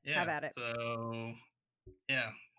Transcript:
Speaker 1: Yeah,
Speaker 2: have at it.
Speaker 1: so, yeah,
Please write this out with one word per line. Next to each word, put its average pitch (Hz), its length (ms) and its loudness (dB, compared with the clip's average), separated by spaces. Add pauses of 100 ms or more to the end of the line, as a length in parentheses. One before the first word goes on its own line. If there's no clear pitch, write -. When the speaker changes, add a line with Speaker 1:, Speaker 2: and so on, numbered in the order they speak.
Speaker 1:
Yeah, 151 140 4
Speaker 2:
have 175 100 4
at 151 160 0
it. - 100 -2
Speaker 1:
so, 117 800 -2 (760)
yeah, 127 220 2 (300)